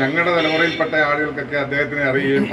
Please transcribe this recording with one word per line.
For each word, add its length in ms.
ഞങ്ങളുടെ 340
തലമുറയിൽപ്പെട്ട 580
ആളുകൾക്കൊക്കെ 560
അദ്ദേഹത്തിനെ 460
അറിയുകയും 420